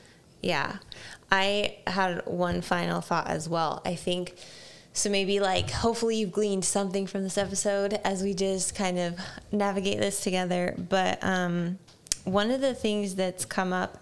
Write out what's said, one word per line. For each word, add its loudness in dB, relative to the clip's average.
Yeah. 0
I 2
had 0
one 0
final 0
thought 0
as -2
well. 0
I -2
think, -4
so 0
maybe, 2
like, 2
hopefully 2
you've 0
gleaned 0
something 0
from -4
this -4
episode 0
as 0
we 0
just 0
kind 0
of 0
navigate 2
this 0
together. 0
But, 2
um, 0
one 2
of 0
the 2
things 0
that's -2
come 0
up -2